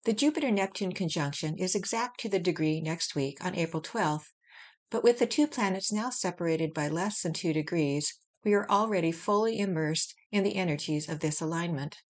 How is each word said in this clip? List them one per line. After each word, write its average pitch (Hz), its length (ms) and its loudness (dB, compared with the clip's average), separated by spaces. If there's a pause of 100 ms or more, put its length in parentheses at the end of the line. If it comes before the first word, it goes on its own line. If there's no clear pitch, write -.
The 220 80 2
Jupiter-Neptune 214 800 2
conjunction 156 640 -2
is 185 160 0
exact 226 460 -2
to - 80 -6
the 196 100 0
degree 160 440 0
next 160 340 -4
week 143 260 0
on 185 140 -4
April 165 260 -2
twelfth, 156 520 -2 (580)
but 220 140 0
with 240 140 8
the 247 60 6
two 294 220 2
planets 196 420 -2
now 214 200 0
separated 160 640 0
by 151 160 -2
less 185 320 -2
than 170 100 -2
two 160 220 0
degrees, 151 640 0 (240)
we 208 100 4
are 202 160 2
already 196 440 2
fully 214 440 0
immersed 160 560 0 (200)
in 202 100 2
the 196 140 0
energies 151 500 -2
of 156 140 -6
this 156 180 -2
alignment. 160 560 -2 (140)